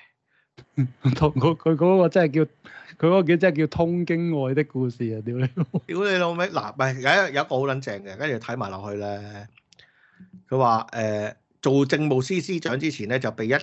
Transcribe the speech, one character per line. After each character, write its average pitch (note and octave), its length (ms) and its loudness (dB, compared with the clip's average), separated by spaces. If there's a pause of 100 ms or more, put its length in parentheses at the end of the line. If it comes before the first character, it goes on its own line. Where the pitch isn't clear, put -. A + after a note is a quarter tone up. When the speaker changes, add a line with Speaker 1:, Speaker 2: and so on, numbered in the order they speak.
(760)
Speaker 1:
<laughs> B2+ 400 0
同 D3+ 160 4
佢， D3+ 240 2
佢 D#3+ 200 0
嗰 F3+ 220 4
個 F3 100 6
真 E3+ 200 4
係 C3 60 -4
叫， D#3 80 4 (560)
佢 D#3 100 2
嗰 - 20 4
個 F#3+ 120 6
叫， E3+ 140 4
真 F3 160 4
係 C#3+ 60 -8
叫 D#3 100 2
通 E3+ 380 0
經 E3+ 260 -2 (100)
愛 C3 120 -2
的 D3 100 0
故 C3 260 -4
事 A#2+ 140 -8 (100)
啊！ A2 100 -8
屌 A#2+ 120 -6
你 B2+ 60 -2 (120)
老 E3+ 160 -2
母。 - 160 -4
Speaker 2:
屌 F#3 180 -4
你 G3+ 140 0
老 F3 140 2
味， F3 180 -2
嗱， F3 240 -4
唔 - 40 -6
係， C3 160 0
有 C3 60 -8 (300)
一， C3+ 40 -8
有 C#3 80 2
一 - 40 -10
個 C#3 100 -2
好 B2+ 60 0
撚 C3+ 180 -2
正 G2+ 240 -8
嘅， G2 120 -14
跟 C#3+ 140 -4
住 A#2+ 60 -2 (100)
睇 A2+ 100 -6
埋 G2+ 140 -6
落 G2+ 200 -10
去 G2+ 80 -6
咧。 G2+ 500 -10 (1000)
佢 C3 100 0
話， A2+ 340 2
誒， G#2+ 420 -4 (280)
做 C#3 240 4
政 D3+ 220 0
務 C3 140 2
司 F3+ 180 -2
司 F3+ 200 -4
長 B2 180 -4
之 D#3 120 -2
前 G#2 180 -8
咧， B2+ 100 0
就 A#2+ 140 -4
被 A2 140 -6
一 B2+ 160 2